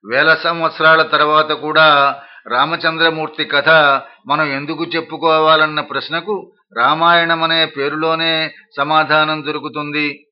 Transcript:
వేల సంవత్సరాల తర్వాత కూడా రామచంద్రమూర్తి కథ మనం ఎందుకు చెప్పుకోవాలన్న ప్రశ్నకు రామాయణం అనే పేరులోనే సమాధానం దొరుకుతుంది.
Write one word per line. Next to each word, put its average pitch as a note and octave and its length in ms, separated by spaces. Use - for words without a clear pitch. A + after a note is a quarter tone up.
వేల C#3+ 320
సంవత్సరాల D#3+ 640
తర్వాత D3+ 500
కూడా D3+ 640
రామచంద్రమూర్తి D#3+ 960
కథ D#3 240
మనం D3 240
ఎందుకు D3 340
చెప్పుకోవాలన్న D#3 960
ప్రశ్నకు E3+ 720
రామాయణం E3 640
అనే E3 220
పేరులోనే D#3+ 880
సమాధానం D3+ 680
దొరుకుతుంది. D3 880